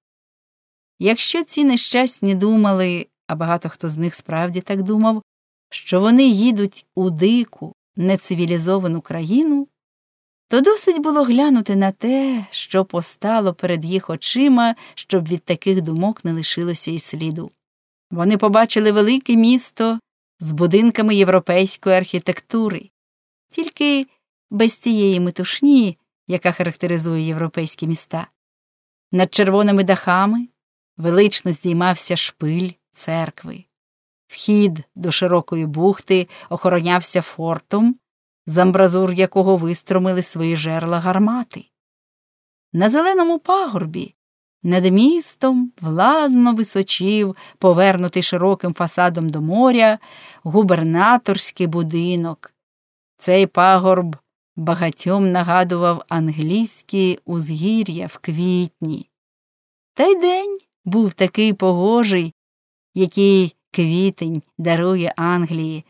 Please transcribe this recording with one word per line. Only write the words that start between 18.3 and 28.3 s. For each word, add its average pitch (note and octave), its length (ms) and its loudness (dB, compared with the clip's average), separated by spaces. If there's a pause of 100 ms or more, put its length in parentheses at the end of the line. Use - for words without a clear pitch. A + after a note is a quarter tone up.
побачили G#3+ 560 2
велике A#3 440 2
місто A3+ 600 2 (420)
з D#3 120 -6
будинками G#3+ 640 2
європейської F#3 800 2
архітектури, F#3 920 -4 (580)
тільки D4 580 -2 (440)
без A3 220 0
цієї G3+ 480 0
метушні, F#3+ 800 2 (300)
яка F3+ 240 -2
характеризує E3 720 -4
європейські D#3+ 600 -6
міста. E3 400 -6 (840)